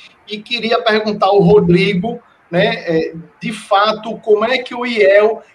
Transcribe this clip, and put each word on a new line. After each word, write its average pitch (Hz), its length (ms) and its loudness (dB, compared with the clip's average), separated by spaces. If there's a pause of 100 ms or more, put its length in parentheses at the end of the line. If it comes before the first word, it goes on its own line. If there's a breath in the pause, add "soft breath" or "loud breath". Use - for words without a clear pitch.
(260 soft breath)
E 208 120 -10
queria 233 440 -4
perguntar 214 440 -2
ao 202 140 4
Rodrigo, 196 800 2 (320 soft breath)
né, 202 260 -2
é, 165 380 -4 (240)
de 233 140 -8
fato, 214 640 -2
como 214 280 0
é 254 120 0
que 254 160 -10
o 247 120 -8
iel, 214 560 2 (120)